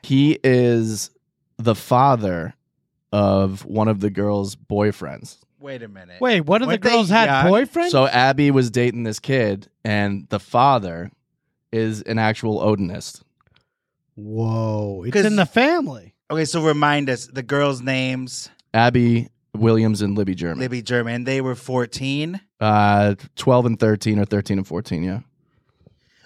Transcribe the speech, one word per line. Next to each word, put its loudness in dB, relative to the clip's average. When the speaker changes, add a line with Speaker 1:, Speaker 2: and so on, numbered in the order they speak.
Speaker 1:
He 2
is 2
the 0
father 0
of 2
one 0
of 0
the -2
girl's -4
boyfriends. -6
Speaker 2:
Wait -16
a -18
minute. -20
Speaker 3:
Wait, 2
one 2
of -2
the 0
Speaker 2:
Weren't -4
they 2
Speaker 3:
girls 2
had 4
Speaker 2:
young? 4
Speaker 3:
boyfriends? 0
Speaker 1:
So 4
Abby 4
was 2
dating 0
this -6
kid, -2
and -2
the -2
father 0
is -4
an -4
actual -2
Odinist. -2
Speaker 3:
Whoa. -4
It's -4
Speaker 2:
'Cause 4
Speaker 3:
in 0
the 4
family. 0
Speaker 2:
Okay, 0
so -2
remind 2
us, -4
the -12
girls' -2
names. -6
Speaker 1:
Abby 2
Williams 2
and -2
Libby -2
German. -6
Speaker 2:
Libby -6
German. -4
And -8
they -4
were -6
fourteen? -6
Speaker 1:
Uh, 2
twelve 2
and -2
thirteen, 0
or 0
thirteen -2
and -6
fourteen, -6
yeah. -6